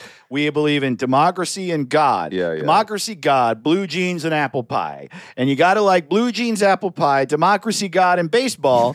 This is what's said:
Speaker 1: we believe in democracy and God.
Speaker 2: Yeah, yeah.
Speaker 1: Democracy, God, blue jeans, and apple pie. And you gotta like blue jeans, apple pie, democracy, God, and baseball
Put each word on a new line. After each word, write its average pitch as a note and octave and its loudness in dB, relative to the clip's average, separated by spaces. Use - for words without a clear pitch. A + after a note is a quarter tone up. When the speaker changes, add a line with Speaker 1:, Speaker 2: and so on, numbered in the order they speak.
Speaker 1:
we D3 -2
believe D3 0
in C3+ 0
democracy F3 0
and D3 -2
God. A#2+ 2
Speaker 2:
Yeah, F2 -2
yeah. D#2 -4
Speaker 1:
Democracy, G#3 -2
God, B2+ 0
blue F3+ 0
jeans, F3 -4
and D#3+ -4
apple C#3+ -2
pie. D2+ -6
And C3 0
you C#3 0
gotta F#3 4
like F#3 2
blue A3+ 0
jeans, A3 -4
apple G3 2
pie, C#3 0
democracy, F#3+ 0
God, F3+ 2
and E3 -4
baseball C#3 2